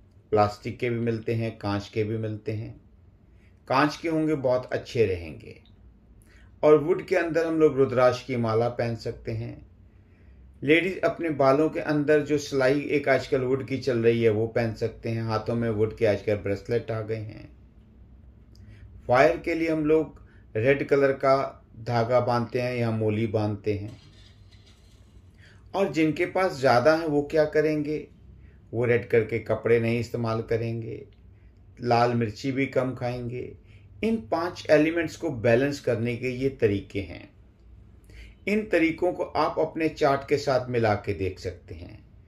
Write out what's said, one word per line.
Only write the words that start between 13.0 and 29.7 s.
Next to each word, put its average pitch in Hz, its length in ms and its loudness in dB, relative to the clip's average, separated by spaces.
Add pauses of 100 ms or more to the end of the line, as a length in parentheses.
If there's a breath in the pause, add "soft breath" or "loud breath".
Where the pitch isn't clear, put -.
आजकल 127 320 2
वुड 127 260 -2
की 135 100 -4
चल 120 200 -2
रही 117 260 4
है, 113 60 6
वो 107 180 2
पहन 113 260 -2
सकते 113 360 -6
हैं। 113 140 -4
हाथों 113 320 -2
में 117 140 -2
वुड 107 280 -2
के 113 80 2
आजकल 101 300 2
ब्रेसलेट 101 560 -4
आ 110 100 -6
गए 107 140 -6
हैं। 107 360 -12 (1600 soft breath)
फायर 143 300 4
के 170 160 -6
लिए 160 160 -2
हम 156 160 -2
लोग 156 360 0 (340 soft breath)
रेड 139 320 2
कलर 139 240 4
का 135 540 0 (140)
धागा 120 400 2
बांधते 120 420 0
हैं 123 140 -4
या 117 160 -2
मोली 110 360 0
बांधते 107 460 -2
हैं। 101 280 -10 (1700 soft breath)
और 185 160 0
जिनके 156 340 2
पास 185 260 0
ज़्यादा 127 440 4
है, 165 120 -2
वो 147 140 2
क्या 151 240 2
करेंगे? 151 640 0 (640 soft breath)
वो 120 120 0
रेड 117 220 2
कलर 117 160 4
के 110 160 -4
कपड़े 113 400 2